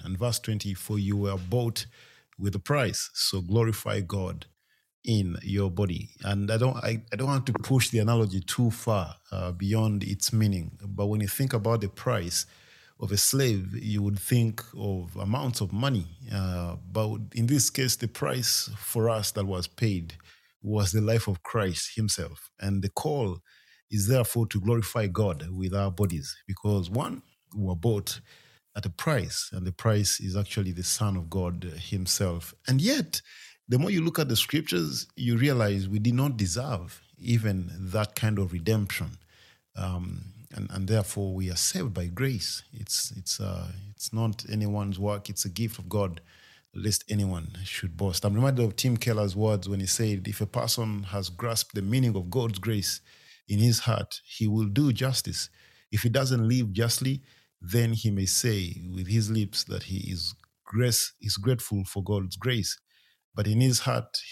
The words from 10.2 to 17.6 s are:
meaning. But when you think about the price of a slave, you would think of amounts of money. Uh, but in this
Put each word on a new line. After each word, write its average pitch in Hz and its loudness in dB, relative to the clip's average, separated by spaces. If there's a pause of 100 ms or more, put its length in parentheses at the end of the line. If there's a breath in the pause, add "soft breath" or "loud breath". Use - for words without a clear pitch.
meaning. 101 2
But 98 -2
when 107 2
you 101 0
think 131 0
about 113 2
the 98 -2
price 92 -2 (540 loud breath)
of - -4
a 104 0
slave, 104 2
you 104 -2
would 101 0
think 113 2 (140)
of 92 -4
amounts 120 -2
of 92 -2
money. 110 0 (260)
Uh, 90 -2 (160)
but 107 -2 (160)
in 117 2
this 135 4